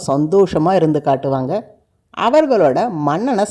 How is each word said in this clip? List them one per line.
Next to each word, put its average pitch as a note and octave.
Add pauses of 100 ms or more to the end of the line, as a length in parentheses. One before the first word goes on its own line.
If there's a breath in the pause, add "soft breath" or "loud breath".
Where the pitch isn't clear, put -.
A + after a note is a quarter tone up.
சந்தோஷமா D#3+
இருந்து D#3
காட்டுவாங்க C3+ (560)
அவர்களோட A3+
மன்னனை F#3+